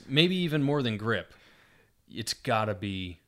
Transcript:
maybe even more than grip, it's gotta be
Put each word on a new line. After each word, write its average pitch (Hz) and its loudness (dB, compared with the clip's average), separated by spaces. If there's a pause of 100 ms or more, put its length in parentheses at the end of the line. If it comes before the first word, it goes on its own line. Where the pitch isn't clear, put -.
maybe 165 4
even 156 2
more 143 2
than 113 0
grip, 104 -2 (760)
it's - -6
gotta 107 0
be 92 -6